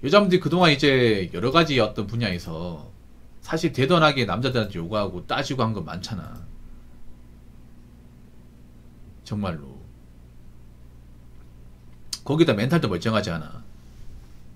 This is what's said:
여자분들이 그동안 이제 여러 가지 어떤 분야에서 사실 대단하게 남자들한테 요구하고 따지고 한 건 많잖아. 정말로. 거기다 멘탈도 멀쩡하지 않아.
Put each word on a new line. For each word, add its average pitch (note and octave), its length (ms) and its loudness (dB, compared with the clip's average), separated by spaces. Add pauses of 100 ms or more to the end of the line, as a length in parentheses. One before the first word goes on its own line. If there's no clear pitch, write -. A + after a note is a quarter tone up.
여자분들이 F3+ 380 6
그동안 E3 300 4
이제 B2 640 4
여러 G#2+ 180 0
가지 D#3 280 4
어떤 G#2+ 280 0
분야에서 F2 840 -6 (500)
사실 E3 300 -2
대단하게 C#3 540 4
남자들한테 G#2+ 540 -2
요구하고 F2+ 480 -4
따지고 C3 360 -2
한 A2+ 100 0
건 F#2 120 -6
많잖아. F2 580 -10 (2750)
정말로. E2 560 -6 (2500)
거기다 D3+ 300 4
멘탈도 C3+ 340 2
멀쩡하지 G2+ 440 0
않아. D#2+ 320 -8 (920)